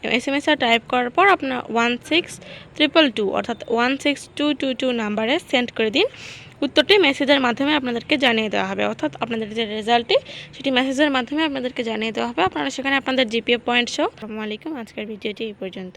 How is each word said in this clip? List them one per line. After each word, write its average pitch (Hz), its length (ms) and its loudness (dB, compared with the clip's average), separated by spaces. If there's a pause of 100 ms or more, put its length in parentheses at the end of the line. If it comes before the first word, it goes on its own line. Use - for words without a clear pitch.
(100)
এসএমএস 269 380 0
এ 311 80 4
টাইপ 233 320 2
করার 247 220 0
পর 349 180 4
আপনার 269 400 2
ওয়ান 233 240 2 (140)
সিক্স 339 260 0 (420)
ট্রিপল 311 360 4
টু, 214 200 -2
অর্থাৎ 214 280 -4 (100)
ওয়ান 233 300 2
সিক্স 285 220 0 (140)
টু 285 200 -2
টু 269 200 -4
টু 262 180 -4
নাম্বারে 220 420 -2 (140)
সেন্ড 247 260 0
করে 220 160 0
দিন। 294 160 2 (540)
উত্তরটি 302 380 4
মেসেজের 277 420 4
মাধ্যমে 262 340 0
আপনাদেরকে 247 420 -2
জানিয়ে 226 340 2
দেওয়া 196 180 0
হবে, 196 160 -2
অর্থাৎ 214 360 -2
আপনাদের 226 340 -4
যে 226 120 -2
রেজাল্টটি 233 500 0 (360)
সেটি 269 180 -4
মেসেজের 262 400 2
মাধ্যমে 269 340 0
আপনাদেরকে 262 400 -4
জানিয়ে 220 280 -4
দেওয়া 226 180 -2
হবে। 294 120 -2
আপনারা 330 280 0
সেখানে 277 260 -2
আপনাদের 262 320 2
জিপিএ 233 300 0
পয়েন্ট 240 320 0
সহ। 302 160 0
আসসালামু 214 340 -8
আলাইকুম, 214 360 -8
আজকের 220 300 -10
ভিডিওটি 208 380 -10
এই 214 100 -8
পর্যন্ত। 185 420 -12